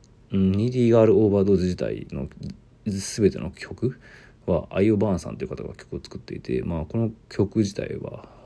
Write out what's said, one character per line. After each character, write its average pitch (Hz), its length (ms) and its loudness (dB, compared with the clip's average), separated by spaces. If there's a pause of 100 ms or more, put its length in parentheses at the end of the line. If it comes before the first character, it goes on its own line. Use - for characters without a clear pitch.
(320)
う 98 60 -2
ん、 95 140 4
ニ 104 180 0
ー - 20 -6
デ 127 80 -2
ィ 120 100 4
ー - 20 6
ガ 113 120 8
ー 107 40 8
ル 98 100 6
オ 107 120 4
ー 98 40 2
バ 101 80 4
ー 95 40 2
ド 101 80 4
ー - 20 4
ズ 87 80 2
自 90 120 0
体 55 360 -6
の 69 160 -6 (580)
全 98 460 0
て - 80 -8
の 87 120 -8
曲 - 480 -6 (460)
は、 87 260 0
ア 92 100 0
イ 110 100 4
オ 104 60 4
バ 104 120 0
ー 95 40 0
ン 87 60 -2
さ 60 100 -12
ん 52 80 -12
と - 80 -8
い - 20 -8
う - 20 -8
方 - 140 -2
が - 120 -10
曲 - 200 -14
を 71 80 -6
作 - 140 -14
っ - 40 -14
て - 140 -12
い - 40 -12
て、 - 240 -2
ま 82 180 -4
あ、 78 40 -4
こ - 120 -6
の 113 140 0 (180)
曲 104 300 0
自 101 160 0
体 - 220 -6
は - 300 -12 (180)